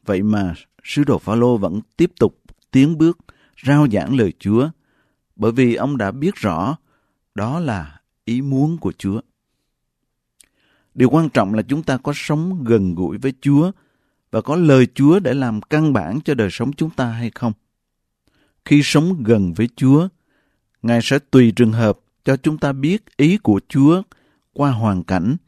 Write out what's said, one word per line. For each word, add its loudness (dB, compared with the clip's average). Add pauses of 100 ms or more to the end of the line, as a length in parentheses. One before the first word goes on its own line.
Vậy -4
mà, -2 (300)
sứ -4
đồ 0
Phaolô 0
vẫn -4 (160)
tiếp 0
tục 0 (300)
tiến 2
bước, 0 (480)
rao 4
giảng -2
lời 0
Chúa, 0 (680)
bởi -2
vì 2
ông -4
đã -4
biết -6
rõ -4 (580)
đó -6
là -8 (240)
ý -4
muốn -2
của -6
Chúa. -6 (1700)
Điều 2
quan 2
trọng -2
là -2
chúng -6
ta -4
có -6
sống -6
gần 2
gũi -6
với -4
Chúa 2 (580)
và -2
có -4
lời 6
Chúa 4
để -2
làm -4
căn 0
bản -4
cho -2
đời 0
sống -6
chúng -6
ta -4
hay -8
không. -4 (1120)
Khi 4
sống 0
gần 2
với -2
Chúa, 4 (760)
Ngài 0
sẽ 0
tùy 4
trường 2
hợp 0 (260)
cho 0
chúng -4
ta -2
biết -4
ý 2
của 0
Chúa 4 (500)
qua 0
hoàn -2
cảnh -2 (100)